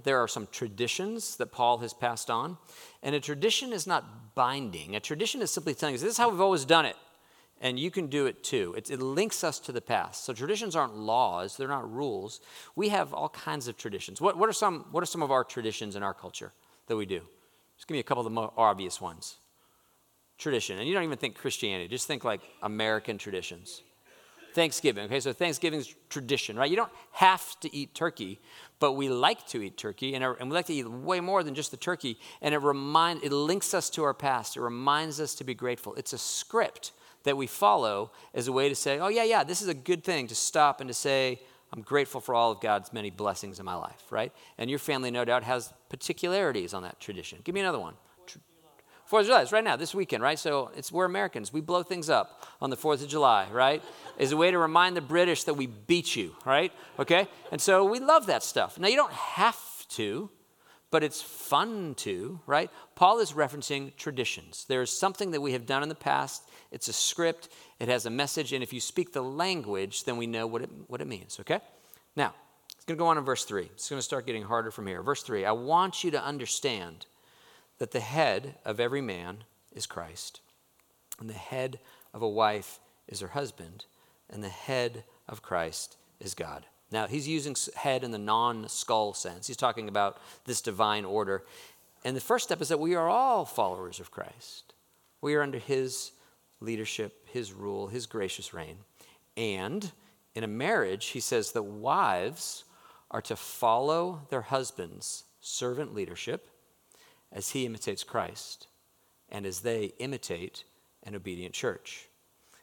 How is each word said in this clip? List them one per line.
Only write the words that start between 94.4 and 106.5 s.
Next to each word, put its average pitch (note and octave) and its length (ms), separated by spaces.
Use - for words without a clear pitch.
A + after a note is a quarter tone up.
We D3 140
are D3 60
under C#3 180
his C3 540
leadership, G#2+ 680
his A2 260
rule, G2+ 360
his A2+ 180
gracious G2 460
reign. E2 240
And A2+ 560
in A2+ 100
a A2+ 40
marriage, A2+ 600
he C3 120
says A2+ 320
that A2+ 120
wives G#2+ 1000
are A2 100
to - 140
follow D3 920
their C3 120
husbands' - 840
servant B2 520
leadership, F#2+ 560